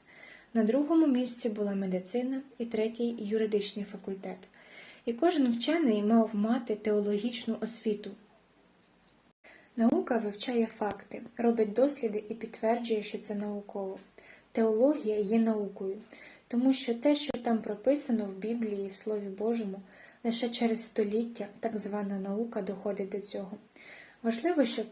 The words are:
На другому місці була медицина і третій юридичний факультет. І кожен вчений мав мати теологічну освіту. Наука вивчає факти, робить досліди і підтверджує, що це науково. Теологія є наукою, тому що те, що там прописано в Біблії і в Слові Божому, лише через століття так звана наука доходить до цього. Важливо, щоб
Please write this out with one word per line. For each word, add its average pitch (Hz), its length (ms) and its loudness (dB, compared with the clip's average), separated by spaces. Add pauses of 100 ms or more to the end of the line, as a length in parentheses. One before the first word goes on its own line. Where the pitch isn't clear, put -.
(540)
На 226 100 4
другому 294 440 4
місці 247 420 0
була 208 260 -2
медицина 196 680 -2 (160)
і 233 80 -4
третій 233 540 -2
юридичний 208 680 0
факультет. 190 520 -8 (680)
І 240 80 -2
кожен 285 380 4
вчений 233 520 2
мав 220 320 6
мати 220 400 0
теологічну 208 880 0
освіту. 208 500 -4 (1600)
Наука 254 420 4
вивчає 220 480 0
факти, - 560 -6 (160)
робить 233 360 2
досліди 226 560 2
і 226 40 -6
підтверджує, 226 680 -2
що 208 140 -8
це 208 180 -6
науково. 202 640 -6 (520)
Теологія 220 680 4
є 214 200 2
наукою, 202 580 -2 (500)
тому 254 260 4
що 240 220 -2
те, 294 200 4
що - 220 -4
там 233 200 2
прописано 214 680 0
в 190 120 -8
Біблії 208 480 -2
і 196 40 -8
в 190 140 -12
Слові 208 240 -4 (100)
Божому, 208 440 -2 (420)
лише 233 260 0
через 233 360 0
століття 214 640 -2 (120)
так 226 180 -2
звана 196 420 -4
наука 208 420 -4
доходить 196 480 -4
до 202 120 -6
цього. 202 360 -10 (680)
Важливо, 277 420 2
щоб 226 260 -2